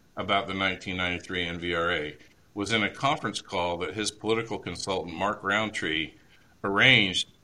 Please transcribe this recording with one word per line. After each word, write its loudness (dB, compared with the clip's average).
about 0
the -6
nineteen -2
ninety-three -2
N -6
V -2
R 2
A -4
was -2
in 2
a 0
conference -2
call -2
that -4
his -2
political -2
consultant, -4
Mark -2
Roundtree, 0
arranged 6